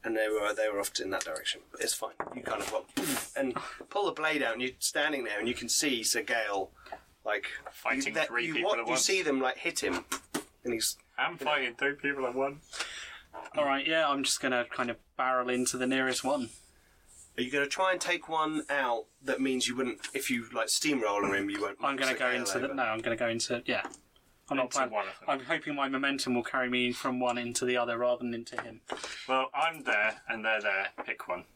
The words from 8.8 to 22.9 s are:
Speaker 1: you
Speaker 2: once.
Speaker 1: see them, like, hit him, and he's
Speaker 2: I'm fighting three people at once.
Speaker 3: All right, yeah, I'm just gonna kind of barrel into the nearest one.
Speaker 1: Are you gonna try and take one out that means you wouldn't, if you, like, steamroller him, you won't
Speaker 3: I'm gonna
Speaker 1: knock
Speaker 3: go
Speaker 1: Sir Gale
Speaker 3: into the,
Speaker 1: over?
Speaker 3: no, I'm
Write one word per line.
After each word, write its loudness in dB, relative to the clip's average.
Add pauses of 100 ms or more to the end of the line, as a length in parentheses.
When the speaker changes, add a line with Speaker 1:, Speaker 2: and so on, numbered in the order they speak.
Speaker 1:
you -2
Speaker 2:
once. 4
Speaker 1:
see 4
them, 2
like, 2
hit -2
him, -2 (600)
and 0
he's 0 (200)
Speaker 2:
I'm -2
fighting 0
three 2
people 0
at -2
once. -2 (720)
Speaker 3:
All 4
right, 2
yeah, 4
I'm 2
just 2
gonna 2
kind -2
of -4 (200)
barrel 2
into 2
the 2
nearest 2
one. 2 (840)
Speaker 1:
Are -4
you -2
gonna 2
try 2
and 0
take -2
one 0
out 0 (180)
that -2
means 2
you -2
wouldn't, -2 (120)
if -4
you, 0
like, 0
steamroller 2
him, 0
you -2
won't -2
Speaker 3:
I'm 0
gonna 2
Speaker 1:
knock -2
Speaker 3:
go 0
Speaker 1:
Sir 4
Gale 0
Speaker 3:
into 0
the, -2
Speaker 1:
over? -2
Speaker 3:
no, 0
I'm 0